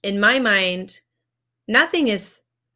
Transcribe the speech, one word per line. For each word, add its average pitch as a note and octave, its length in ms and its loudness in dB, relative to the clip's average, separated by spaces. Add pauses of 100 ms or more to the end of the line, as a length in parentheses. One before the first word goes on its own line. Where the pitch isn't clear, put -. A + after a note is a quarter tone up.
in G3+ 160 -4
my A3+ 220 2
mind, F#3+ 640 -2 (680)
nothing D4 400 2
is G3+ 320 -4 (360)